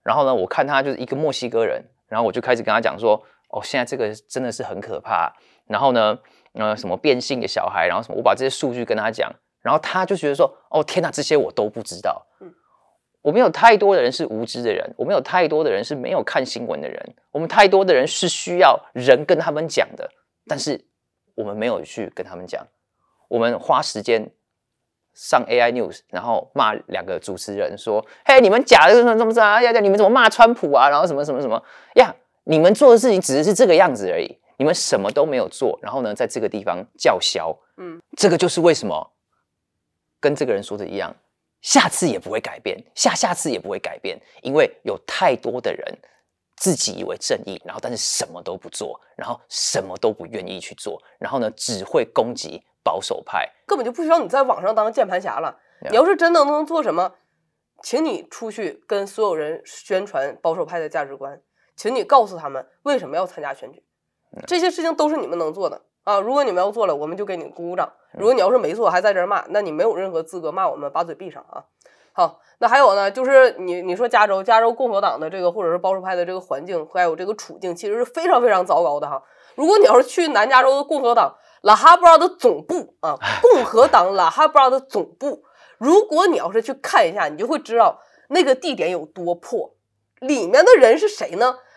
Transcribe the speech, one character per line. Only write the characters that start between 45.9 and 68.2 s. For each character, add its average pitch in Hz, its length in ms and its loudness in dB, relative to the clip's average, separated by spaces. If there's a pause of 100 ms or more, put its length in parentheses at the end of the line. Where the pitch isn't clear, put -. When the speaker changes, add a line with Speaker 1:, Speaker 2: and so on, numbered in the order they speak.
Speaker 1:
自 185 160 0
己 - 180 -6
以 90 120 -12
为 92 120 -10
正 123 300 -6
义， 95 180 -14
然 87 100 -16
后 - 80 -14
但 120 80 -10
是 120 60 -10
什 - 340 -6
么 90 120 -18
都 87 120 -10
不 - 140 -18
做， - 320 -12 (160)
然 - 100 -14
后 123 220 -12
什 - 340 -6
么 95 140 -12
都 110 160 -2
不 90 140 -12
愿 98 200 -14
意 92 140 -12
去 - 140 -18
做， - 280 -14 (160)
然 - 140 -10
后 135 60 -4
呢， 110 140 -4
只 101 300 -10
会 120 220 -2
攻 117 300 -4
击 - 280 -14 (200)
保 87 180 -4
守 - 240 -8
派。 - 260 -6 (160)
Speaker 2:
根 392 120 -2
本 240 60 -4
就 233 60 -6
不 339 120 -8
需 311 80 -4
要 330 80 4
你 220 100 -4
在 269 140 0
网 233 180 -2
上 202 140 -2
当 220 180 -2
键 220 160 0
盘 185 120 -4
侠 139 200 -8
了。 156 160 -8 (240)
Speaker 1:
Yeah. - 100 -12
Speaker 2:
你 214 60 0
要 269 80 6
是 381 100 2
真 339 200 0
的 302 100 4
能 302 220 -4
做 311 160 -4
什 185 120 -4
么， 175 200 -4 (680)
请 302 220 -4
你 240 260 -8
出 220 200 -14
去 202 360 -12
跟 202 200 -4
所 214 180 -6
有 190 100 0
人 156 300 -8
宣 - 400 -6
传 143 380 -8
保 165 120 -2
守 170 120 -6
派 175 120 -10
的 160 120 -6
价 151 160 -6
值 139 100 -16
观， 139 240 -16 (340)
请 233 200 -6
你 233 100 -4
告 262 220 4
诉 190 100 -14
他 156 140 -10
们 131 160 -12 (160)
为 277 160 0
什 170 100 -10
么 143 80 -6
要 180 100 -2
参 165 160 -14
加 139 120 -10
选 123 180 -20
举。 - 100 -20 (540)
Speaker 1:
嗯。 - 100 -20
Speaker 2:
这 349 140 -2
些 359 100 0
事 349 120 -8
情 330 120 -4
都 302 140 0
是 311 80 -2
你 214 100 -6
们 165 120 -6
能 156 120 -4
做 175 200 -6
的 - 100 -16 (240)
啊！ 202 160 0
如 226 140 -4
果 285 100 2
你 220 80 -2
们 180 100 0
要 202 80 0
做 214 160 -2
了， 165 80 2
我 147 120 -6
们 170 100 -8
就 202 80 -6
给 185 140 -8
你 156 60 -12
鼓 170 260 -12
鼓 180 60 -8
掌； 170 120 -2 (240)
Speaker 1:
嗯。 - 80 -14